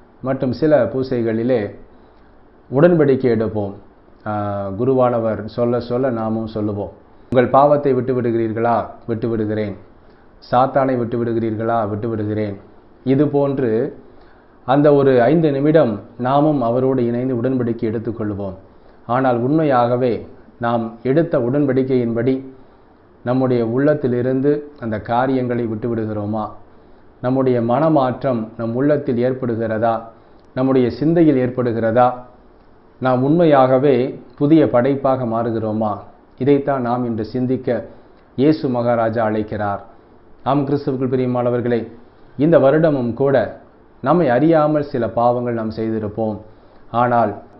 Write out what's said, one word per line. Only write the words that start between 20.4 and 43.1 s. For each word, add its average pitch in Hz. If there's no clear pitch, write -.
நாம் 117
எடுத்த 156
உடன்படிக்கையின்படி 131
நம்முடைய 123
உள்ளத்திலிருந்து 131
அந்த 110
காரியங்களை 123
விட்டு 110
விடுகிறோமா? 107
நம்முடைய 127
மனமாற்றம் 127
நம் 117
உள்ளத்தில் 139
ஏற்படுகிறதா? 113
நம்முடைய 131
சிந்தையில் 156
ஏற்படுகிறதா? 123
நாம் 127
உண்மையாகவே 139
புதிய 147
படைப்பாக 131
மாறுகிறோமா? 110
இதைத்தான் 139
நாம் 123
இன்று 113
சிந்திக்க 127
இயேசு 147
மகாராஜா 117
அழைக்கிறார். 104
ஆம், 139
கிறிஸ்துவுக்குள் 135
பிரியமானவர்களே, 123
இந்த 151
வருடமும் 135